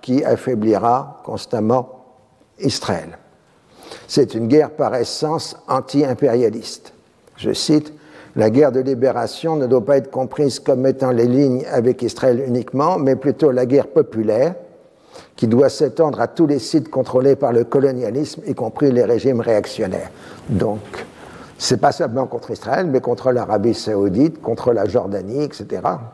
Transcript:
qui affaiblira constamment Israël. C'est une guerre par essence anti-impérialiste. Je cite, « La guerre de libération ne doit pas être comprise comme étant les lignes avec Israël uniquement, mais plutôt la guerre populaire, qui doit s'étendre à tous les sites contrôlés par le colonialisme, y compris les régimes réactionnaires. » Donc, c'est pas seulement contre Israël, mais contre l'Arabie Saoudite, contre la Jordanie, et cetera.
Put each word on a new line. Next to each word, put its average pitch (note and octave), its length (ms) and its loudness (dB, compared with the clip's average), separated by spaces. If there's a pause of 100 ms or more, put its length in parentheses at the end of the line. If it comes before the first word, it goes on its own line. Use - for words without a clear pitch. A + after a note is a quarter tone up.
qui C3 220 0
affaiblira A#2 1000 0
constamment A2+ 800 -4 (540)
Israël. F#2+ 580 -6 (880)
C'est - 280 0
une A2+ 140 -2
guerre C#3 220 4
par A#2+ 260 -2
essence D3+ 600 -4 (120)
anti-impérialiste. B2 1200 0 (440)
Je A2 160 -4
cite, « - 400 0 (440)
La A2 140 4
guerre C3+ 220 4
de B2+ 80 0
libération B2+ 760 -2
ne C#3 100 0
doit A#2+ 180 2
pas C#3+ 120 2
être C3+ 140 -2
comprise C3 500 -2
comme C3 260 2
étant C3 240 0
les A#2+ 160 2
lignes C3 460 2
avec B2 300 2
Israël A#2+ 440 0
uniquement, C3+ 520 0
mais C3+ 180 2
plutôt D3 340 2
la B2 140 2
guerre B2+ 220 2
populaire, A#2+ 680 0 (800)
qui - 100 -2
doit B2 220 4
s'étendre C#3 520 0
à A#2+ 60 0
tous - 200 0
les C#3+ 120 2
sites C#3 320 -2
contrôlés C3 460 2
par C3 160 0
le A#2+ 120 4
colonialisme, C3+ 840 -2
y C#3 80 -4
compris C#3 360 0
les A#2+ 140 4
régimes A#2 360 2
réactionnaires. » G#2 680 -2 (380)
Donc, G#2+ 320 -2 (800)
c'est B2 200 0
pas C#3+ 100 4
seulement C3 360 -4
contre A#2+ 260 -10
Israël, C3 340 -4
mais C3 140 2
contre B2 320 -2
l'Arabie G#2+ 420 0
Saoudite, G#2+ 680 0
contre A#2 320 -2
la G2+ 140 0
Jordanie, G2+ 580 -2
et C#3+ 80 -6
cetera. G#2+ 480 -6 (140)